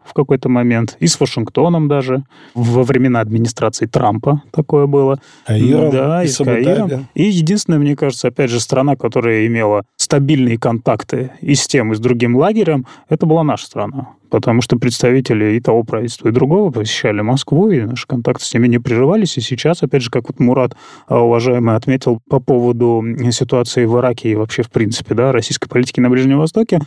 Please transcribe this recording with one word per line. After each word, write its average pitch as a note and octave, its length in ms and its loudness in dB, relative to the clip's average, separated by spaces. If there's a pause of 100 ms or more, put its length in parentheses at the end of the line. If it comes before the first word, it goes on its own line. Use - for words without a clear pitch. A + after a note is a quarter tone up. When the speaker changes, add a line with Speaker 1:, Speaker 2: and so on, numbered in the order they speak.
Speaker 1:
в - 80 -20
какой-то C3+ 360 0
момент, A#2+ 520 0
и D#3+ 60 2
с - 120 0
Вашингтоном D3 720 0
даже. C3+ 360 -2 (300)
Во A#2+ 300 2
времена B2 360 2
администрации A2+ 640 -2
Трампа A#2+ 640 0
такое D3 360 0
было. C#3 340 0 (260)
Speaker 2:
Каиром C3 440 2
Speaker 1:
Да, C#3+ 320 0
Speaker 2:
и F3 40 0
Speaker 1:
и - 20 -2
с C3 80 -4
Speaker 2:
с - 40 -2
Абу-Даби. B2 240 0
Speaker 1:
Каиром. E3 500 -2
И E3 100 0
единственная, F3 540 0
мне C#3+ 180 0
кажется, C3 320 -2
опять B2 220 -2
же, A#2+ 100 -2
страна, C3+ 360 0
которая A2+ 500 0
имела G#2+ 380 0 (120)
стабильные C3+ 640 0
контакты B2 840 -4
и C#3+ 140 0
с - 120 0
тем, A2+ 260 0
и A2 40 0
с G#2+ 40 -8
другим A#2+ 360 0
лагерем, D#3+ 500 0 (220)
это D#3+ 180 0
была D#3+ 180 2
наша B2+ 220 -2
страна. B2 420 -8 (220)
Потому A2+ 300 2
что A#2+ 160 0
представители A#2+ 800 0
и A#2+ 40 -2
того A#2 240 2
правительства, A#2 440 -6
и A2+ 40 2
другого D#3 380 2
посещали G#2+ 520 -4
Москву, C3+ 480 0
и D3 100 2
наши A#2 260 -6
контакты B2 380 -4
с - 80 -8
ними A#2+ 160 2
не A#2+ 100 2
прерывались. C3+ 600 0
И - 20 -2
сейчас, D3 420 -2
опять C#3 200 0
же, A#2 80 -10
как A#2+ 180 -4
вот C#3+ 100 -8
Мурат, B2+ 360 0 (320)
а, A#2+ 140 0
уважаемый, A#2 560 2
отметил B2 520 -2
по C#3 100 0
поводу, A#2+ 640 2
м, A#2 300 -2
ситуации A#2+ 540 0
в A2+ 120 2
Ираке A#2+ 340 0
и - 20 0
вообще, A2 280 -2
в A2+ 80 -8
принципе, A2+ 440 -2
да, B2+ 180 2
российской - 380 -4
политики B2 300 0
на B2 100 2
Ближнем C3 280 2
Востоке, F3+ 480 0